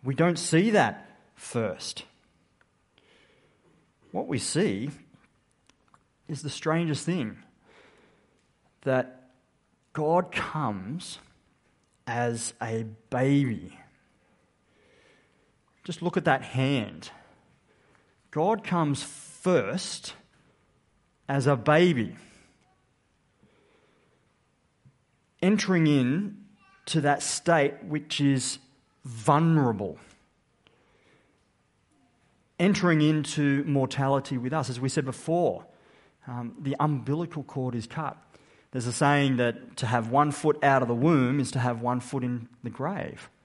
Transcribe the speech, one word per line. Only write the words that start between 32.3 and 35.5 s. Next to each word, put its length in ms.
entering 440
into 640
mortality 720
with 160
us. 160
As 100
we 80
said 160
before, 600